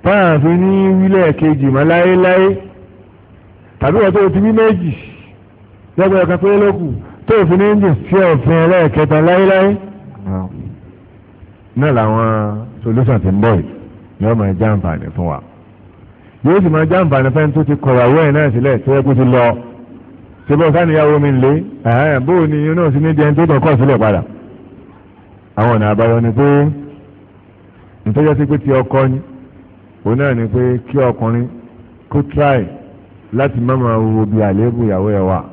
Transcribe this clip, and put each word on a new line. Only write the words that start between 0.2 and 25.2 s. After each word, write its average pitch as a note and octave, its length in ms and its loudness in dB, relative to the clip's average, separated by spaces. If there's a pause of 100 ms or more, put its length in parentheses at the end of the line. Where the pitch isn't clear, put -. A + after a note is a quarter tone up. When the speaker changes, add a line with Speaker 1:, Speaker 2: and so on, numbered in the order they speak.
Speaker 1:
a D3 60 2
fi D3 100 2
ní F3+ 220 2 (280)
wílẹ̀ F#3+ 340 2
kejì D3+ 320 0
mọ́ C3+ 200 0
láéláé, F#3 640 2 (1300)
tàbí D#3+ 200 0
wọ́n G3+ 140 2
tó G3 180 2
ti F#3 100 -2
wí G#3+ 120 2
méjì, G#3+ 400 0 (1040)
lọ́gbọ̀n F#3+ 280 2
ẹ̀kan F3 140 -2
péré G3+ 200 2
ló G3+ 160 2
kù, E3 140 -6 (380)
tó D3 80 0 (120)
fi F3 120 2
ní G3+ 80 2 (160)
jù G3 80 2 (200)
sí F3+ 80 0
òfin D#3+ 460 2
ẹlẹ́ẹ̀kẹta D#3 580 2
láéláé. F#3+ 540 2 (460)
Speaker 2:
Naam. F#2+ 260 -8 (1300)
Speaker 1:
Náà C#3+ 180 0
làwọn A2+ 360 0 (520)
solution A#2 420 0
ti F#2+ 60 -2
ń G2 140 0
bọ̀ A2+ 140 2
yìí, D#2+ 100 -2 (520)
yóò A2+ 180 -2
máa G2+ 180 -2
jẹ́ A2 160 -2
àǹfààní F2 460 -4
fún F2+ 120 -6
wa. C#2+ 120 -6 (1040)
Yóò F3 200 2
sì F3 80 0
máa D#3 160 0
jẹ́ F3+ 160 0
àǹfààní C#3 300 0
fẹ́ni D3+ 220 0
tó D3+ 100 0
ti C#3+ 120 -2
kọ C3+ 160 -4
ìyàwó B2 280 4
ẹ̀ D3+ 120 2
náà D3+ 200 0
sílẹ̀, B2 260 0
tó C3+ 160 -4
yẹ C3+ 80 2
kó C3+ 120 0
ti C3 120 2
lọ. B2 200 2 (1000)
Ṣé C#3+ 120 -2
bọ́ọ̀ D#3 180 2
sáà E3+ 120 2
níyàwó D3+ 340 2
mi C#3+ 120 0
lé? C3 200 2 (320)
Ẹ̀hẹ́n, C3 420 0
bó E3 80 0
o E3+ 140 2
ní D3+ 100 -2
inú D3+ 160 -2
náà E3+ 180 0
sí C#3 80 0
ní D#3 140 0
di D3 100 2
ẹni D3 120 2
tó E3 100 2
tàn D3 160 2
kọ̀ D3+ 160 2
sílẹ̀ C3 220 2
padà? G#2 220 0 (1300)